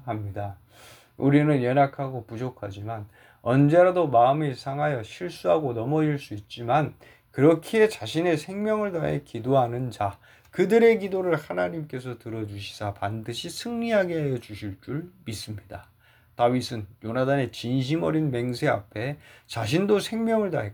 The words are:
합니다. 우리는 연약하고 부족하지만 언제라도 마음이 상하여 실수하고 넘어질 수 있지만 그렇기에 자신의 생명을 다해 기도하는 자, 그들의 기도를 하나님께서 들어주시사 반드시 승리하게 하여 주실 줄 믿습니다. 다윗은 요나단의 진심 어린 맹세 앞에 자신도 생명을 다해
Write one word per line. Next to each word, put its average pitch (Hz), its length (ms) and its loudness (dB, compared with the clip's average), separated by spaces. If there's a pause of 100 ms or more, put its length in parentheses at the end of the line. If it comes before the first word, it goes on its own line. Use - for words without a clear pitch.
합니다. 101 520 -6 (600)
우리는 143 460 4
연약하고 131 640 0
부족하지만 107 800 -10 (340)
언제라도 165 640 6
마음이 131 480 4
상하여 139 480 -4
실수하고 165 720 -2
넘어질 143 460 0
수 - 140 -14
있지만 120 640 -2 (360)
그렇기에 165 560 4
자신의 165 500 -2
생명을 208 540 -4
다해 151 320 -4
기도하는 123 640 0
자, 104 300 -4 (320)
그들의 220 480 6
기도를 185 360 -2
하나님께서 151 840 -6
들어주시사 104 720 -8
반드시 110 560 -6
승리하게 220 720 -2
하여 139 160 -2
주실 104 440 -10
줄 170 300 -8 (140)
믿습니다. - 640 -12 (460)
다윗은 120 520 0 (160)
요나단의 127 480 0
진심 131 520 -2
어린 156 280 0
맹세 123 360 -2
앞에 120 500 -4 (300)
자신도 175 520 0
생명을 220 520 -2
다해 117 220 -4